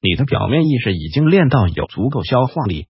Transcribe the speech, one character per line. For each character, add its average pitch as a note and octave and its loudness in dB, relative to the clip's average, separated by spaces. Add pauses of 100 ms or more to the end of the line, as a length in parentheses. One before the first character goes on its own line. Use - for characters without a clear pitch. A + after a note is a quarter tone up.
你 F2+ 2
的 C#3+ 0
表 - -2
面 D#3+ 2
意 C#3 2
识 G2+ -2
已 D#2 -6
经 D3+ 0
练 F3 4
到 A#2 4
有 - -4
足 A2 -4
够 G#2+ -4
消 B2+ 2
化 B2+ -6
力， E2+ -6 (100)